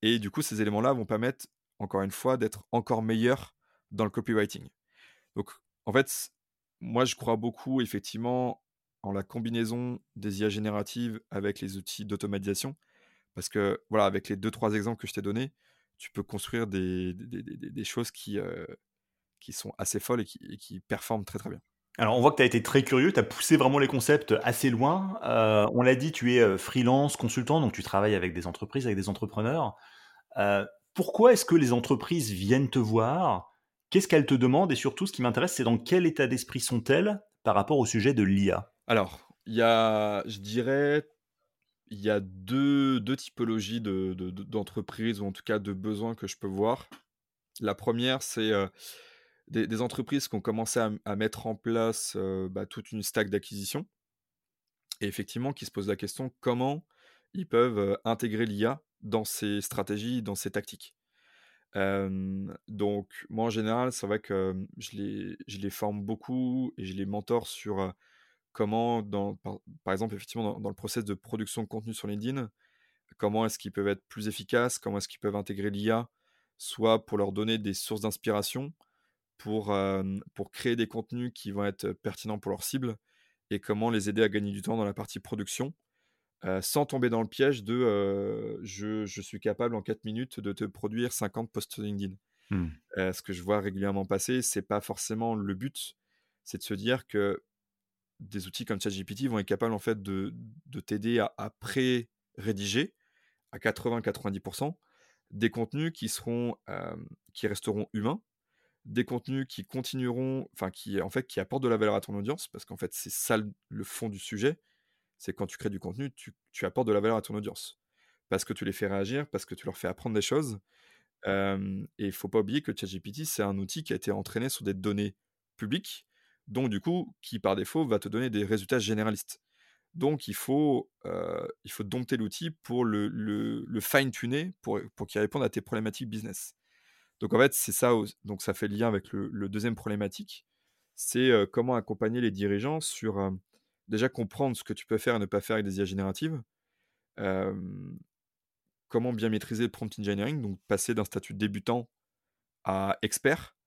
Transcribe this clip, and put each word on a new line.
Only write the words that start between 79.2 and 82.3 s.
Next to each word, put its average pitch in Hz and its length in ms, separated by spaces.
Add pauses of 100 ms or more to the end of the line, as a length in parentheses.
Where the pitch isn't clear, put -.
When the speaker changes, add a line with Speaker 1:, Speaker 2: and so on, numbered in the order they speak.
Speaker 1:
pour, 107 340
euh, 98 320 (300)
pour - 180
créer 117 240
des 117 100
contenus 120 480
qui - 160
vont 101 140
être 101 280
pertinents 107 460